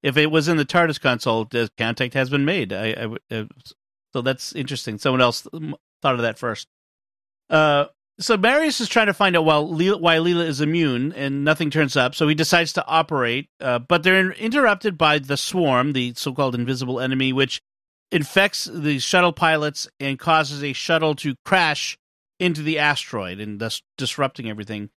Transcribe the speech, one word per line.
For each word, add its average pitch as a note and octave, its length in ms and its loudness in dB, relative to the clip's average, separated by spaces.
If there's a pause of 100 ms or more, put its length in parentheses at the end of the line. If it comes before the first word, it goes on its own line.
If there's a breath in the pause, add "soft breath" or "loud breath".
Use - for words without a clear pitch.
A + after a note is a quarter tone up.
if C3+ 140 0
it D3+ 160 4
was D#3 160 2
in E3+ 80 2
the D3 100 2
tardis E3+ 340 0
console, A#2 440 0
the A#2 340 -2
contact A#2+ 360 -2
has C3+ 140 0
been C#3 160 0
made. D3 280 -2
I, G2+ 160 -4
I A2 60 -2
w-, A2 240 -8 (120)
uh, A2 140 -6 (680)
so B2+ 80 -4
that's C3 320 -4
interesting. B2+ 460 -8
Someone C3 240 2
else A#2+ 320 2
m-, D#3+ 220 -10 (260)
thought C3 140 2
of A#2 60 -2
that A2+ 180 -2
first. A2+ 260 -6 (840)
Uh, D3+ 360 4 (340)
so G#3+ 180 0
Marius C4 440 2
is A3 80 -4
trying A3 180 4
to G3 80 0
find F#3 220 2
out D#3+ 80 4
why D#3 100 6
Leela, D#3+ 460 2
why E3 160 4
Leela E3+ 280 2
is D3 160 -4
immune, D3+ 520 2
and C#3 320 -4
nothing D3+ 260 2
turns D3 260 0
up, B2+ 200 2
so D#3+ 100 2
he D3+ 80 4
decides D#3+ 400 2
to E3+ 100 -4
operate, C#3 640 0 (120)
uh, B2 180 0
but D#3 240 0
they're F#3 160 4
in-, F#3 140 2
interrupted G#3+ 680 0
by D3+ 220 2
the C#3 160 -4
Swarm, C#3+ 560 0
the B2 240 -2
so-called C3 400 -2
invisible B2 440 -4
enemy, C3 320 0
which C3 280 0 (500)
infects F#3+ 540 0
the D3+ 340 -2
shuttle F3+ 340 2
pilots D3+ 560 0 (120)
and C#3 180 -4
causes D3 460 0
a C#3+ 80 -4
shuttle D#3 420 0
to C3+ 300 -4
crash E3+ 520 0 (440)
into F3 200 0
the D#3 200 -2
asteroid G#2+ 580 -2
and G#2 220 -10
thus A2+ 200 -6 (160)
disrupting B2+ 540 -6
everything. G#2 460 -10